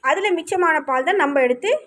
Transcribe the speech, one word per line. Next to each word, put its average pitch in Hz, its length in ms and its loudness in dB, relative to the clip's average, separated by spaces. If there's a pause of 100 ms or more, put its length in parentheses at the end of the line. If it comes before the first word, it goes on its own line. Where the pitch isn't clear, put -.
அதுல 381 260 0
மிச்சமான 339 400 0 (140)
பால் 262 180 0
தான் 381 160 2
நம்ம 285 240 2
எடுத்து 254 240 -2 (160)